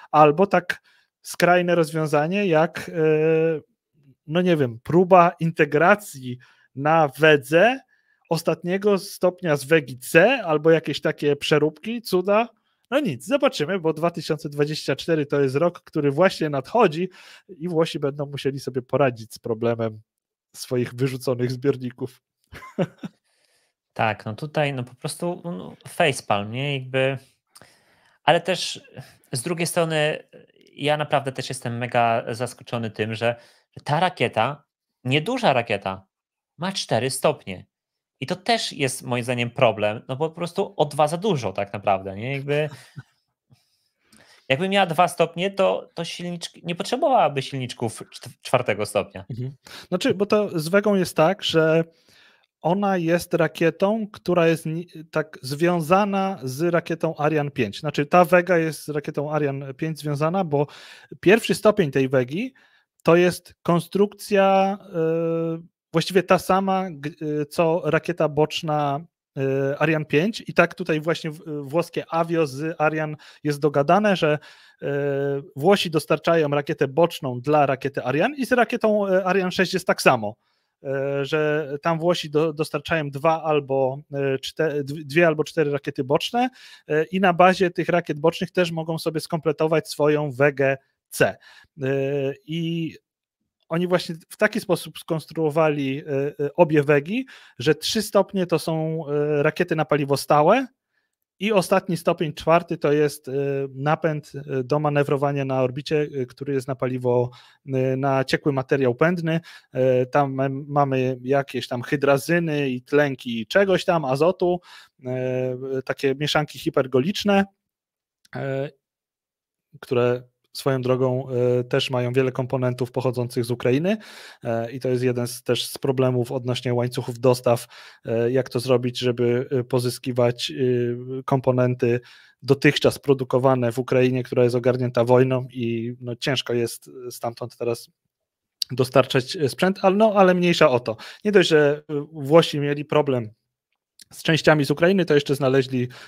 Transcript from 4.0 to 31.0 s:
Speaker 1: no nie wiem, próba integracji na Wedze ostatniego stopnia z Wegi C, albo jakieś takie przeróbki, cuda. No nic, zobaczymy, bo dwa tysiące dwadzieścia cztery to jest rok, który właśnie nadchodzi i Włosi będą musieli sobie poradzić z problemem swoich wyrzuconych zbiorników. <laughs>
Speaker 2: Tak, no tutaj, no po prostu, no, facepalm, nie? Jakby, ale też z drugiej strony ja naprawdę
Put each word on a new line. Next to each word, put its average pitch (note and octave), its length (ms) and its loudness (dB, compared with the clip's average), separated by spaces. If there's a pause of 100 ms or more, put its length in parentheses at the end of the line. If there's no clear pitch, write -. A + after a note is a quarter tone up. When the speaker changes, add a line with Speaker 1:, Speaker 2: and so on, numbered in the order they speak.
Speaker 1:
no D#3+ 160 0
nie F3+ 140 4
wiem, A#2+ 260 0
próba F3 580 6
integracji D3 1000 0 (360)
na D3+ 340 2 (100)
Wedze D#3 640 4 (500)
ostatniego F3+ 680 0
stopnia F3+ 580 -2
z B2+ 80 -10
Wegi C3+ 340 0
C, A3 460 4
albo D#3 260 2
jakieś D#3+ 300 0
takie D3 360 0
przeróbki, D#3 680 -2
cuda. G3+ 460 0 (420)
No C4+ 100 0
nic, D#3 260 -6
zobaczymy, A3 520 0
bo D#3 140 0
dwa D#3 180 -2
tysiące D#3 380 -6
dwadzieścia D3 480 -4
cztery D#3 300 -2
to C#3+ 140 0
jest C3+ 160 0
rok, E3+ 240 0
który C#3+ 300 -2
właśnie D#3+ 400 2
nadchodzi E3+ 580 0 (400)
i D#3+ 200 -10
Włosi E3 300 -2
będą C#3+ 280 -4
musieli C#3 340 -6
sobie B2+ 220 -6
poradzić B2 520 -2
z - 40 -20
problemem A2+ 600 -4 (560)
swoich B2 380 -4
wyrzuconych B2+ 580 -2
zbiorników. B2+ 680 -4 (300)
<laughs> - 680 -8 (720)
Speaker 2:
Tak, A2 320 -2
no A2 80 -8
tutaj, D3 380 -4
no B2+ 120 -6
po - 100 -16
prostu, - 500 -8
no, F3+ 320 -12 (120)
facepalm, G#2+ 600 -2
nie? C#3 240 -6
Jakby, C3 440 -2 (1080)
ale E3 160 4
też - 400 -6 (520)
z C3 100 -6
drugiej E3+ 240 -4
strony D#3+ 600 -2 (440)
ja D3 240 0
naprawdę C#3+ 360 -2